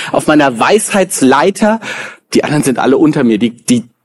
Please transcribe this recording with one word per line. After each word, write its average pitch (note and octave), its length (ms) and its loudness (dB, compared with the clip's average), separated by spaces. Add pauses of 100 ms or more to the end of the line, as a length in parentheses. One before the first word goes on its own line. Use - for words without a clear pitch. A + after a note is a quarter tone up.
(140)
auf - 140 -2
meiner C#3 320 2
Weisheitsleiter. F#3+ 1200 0 (520)
Die - 120 2
anderen C#3 180 -2
sind B2+ 160 -2
alle B2+ 180 2
unter D3+ 280 2
mir, G#2+ 120 2
die, A2+ 140 0
die, B2 320 -2 (220)